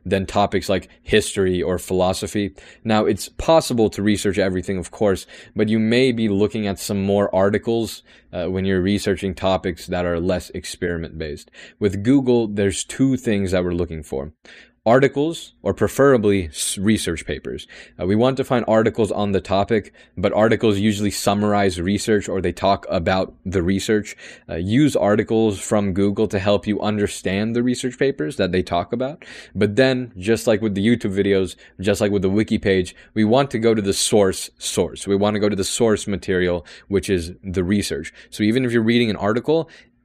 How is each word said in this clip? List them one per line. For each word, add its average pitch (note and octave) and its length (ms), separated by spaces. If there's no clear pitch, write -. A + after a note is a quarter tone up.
than F#2+ 220
topics G2+ 420
like F#2+ 200
history F#2 600
or F2+ 160
philosophy. F#2+ 760
Now, A2 220
it's G2+ 240
possible B2 600
to G2+ 120
research G2+ 360
everything, F#2 400
of E2+ 120
course, G2 360
but G#2+ 120
you A2 100
may A#2+ 340
be A2+ 160
looking G#2 380
at G2 120
some G2+ 240
more G2+ 320
articles, G#2+ 680
uh, E2+ 160
when F#2 200
you're F#2+ 160
researching G2 520
topics F#2 520
that F2+ 180
are F2 160
less F2+ 300
experiment-based. E2 1000
With G2+ 240
Google, B2 440
there's G2+ 380
two C3+ 320
things G2+ 360
that F2+ 120
we're F2 80
looking E2 300
for. C#2 300
Articles, C#3 720
or F#2+ 140
preferably G#2 720
s-, - 320
research F#2+ 480
papers. C2 400
Uh, F2 60
we G#2 100
want C3 220
to C3+ 40
find B2 240
articles A2 460
on G2+ 200
the F#2 80
topic, G2+ 520
but F2+ 160
articles G#2+ 460
usually G#2 320
summarize G2+ 680
research G2+ 480
or F#2 140
they F2 120
talk G2 360
about F#2+ 460
the F#2 180
research. G2 540
Uh, E2+ 60
use A#2 420
articles G#2+ 640
from G2+ 320
Google G2+ 360
to G#2 100
help G2+ 280
you G#2 140
understand G#2 760
the A#2+ 80
research B2 360
papers C#3 380
that F#2+ 140
they F#2 120
talk F2+ 320
about. C3 320
But G2+ 220
then, B2+ 400
just G#2+ 300
like G#2+ 160
with G#2 120
the G2 120
YouTube A#2 280
videos, G2 400
just G2+ 220
like G#2 100
with G2 120
the F#2+ 80
wiki G#2+ 260
page, F#2+ 400
we A2 120
want C3 260
to A2+ 80
go A2+ 160
to A2 80
the G2 100
source G2 640
source. - 500
We G2 100
want G#2 180
to G2+ 60
go G#2 100
to G2+ 60
the F#2+ 80
source A2 420
material, F2+ 580
which G2 240
is F2 240
the F#2+ 180
research. F2 520
So - 120
even A#2 220
if A#2 80
you're A#2 100
reading A#2 280
an F#2 60
article, A#2+ 520